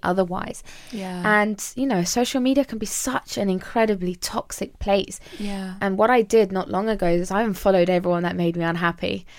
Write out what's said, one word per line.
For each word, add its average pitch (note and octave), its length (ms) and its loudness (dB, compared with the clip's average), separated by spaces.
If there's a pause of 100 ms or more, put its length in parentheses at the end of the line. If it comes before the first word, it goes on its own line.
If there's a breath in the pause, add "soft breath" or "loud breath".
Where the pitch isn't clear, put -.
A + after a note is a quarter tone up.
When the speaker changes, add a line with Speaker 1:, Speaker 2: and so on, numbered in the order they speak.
Speaker 1:
otherwise." F#3 580 -2 (300 loud breath)
Speaker 2:
Yeah. F#3 320 -8
Speaker 1:
And, G#3+ 360 2 (140)
you C4 140 -2
know, F#3 160 2
social B3 360 0
media C4 240 4
can A3+ 140 -10
be G#3 80 -6
such - 500 -6
an G3+ 140 0
incredibly F#3 640 0
toxic - 640 -8
place. G3 400 0 (220 loud breath)
Speaker 2:
Yeah. G3 400 -6
Speaker 1:
And G3 180 0
what G#3+ 100 6
I B3 140 6
did G3+ 300 4
not F#3 180 -4
long G3 180 -2
ago F#3+ 200 0
is F3 240 0
I G3+ 100 2
unfollowed F#3+ 480 4
everyone F3 320 2
that F3 140 -2
made E3+ 200 0
me E3+ 60 -2
unhappy. E3+ 640 -2 (120)